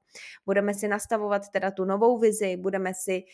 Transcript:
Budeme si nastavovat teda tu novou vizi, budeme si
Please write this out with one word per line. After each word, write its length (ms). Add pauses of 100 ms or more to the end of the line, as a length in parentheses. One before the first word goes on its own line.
(460)
Budeme 280
si 140
nastavovat 600
teda 220
tu 140
novou 320
vizi, 400
budeme 360
si 300 (100)